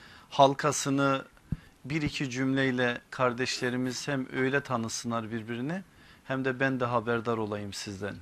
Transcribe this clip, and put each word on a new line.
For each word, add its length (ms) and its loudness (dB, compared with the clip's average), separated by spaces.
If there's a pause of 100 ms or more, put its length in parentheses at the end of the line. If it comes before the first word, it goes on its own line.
(300)
halkasını 960 4 (600)
bir 160 -2
iki 280 -2
cümleyle 800 2
kardeşlerimiz 960 0
hem 260 -2
öyle 280 2
tanısınlar 680 -4
birbirini 500 -6 (420)
hem 220 -2
de 140 0
ben 200 2
de 60 2
haberdar 520 0
olayım 360 -4
sizden. 480 -6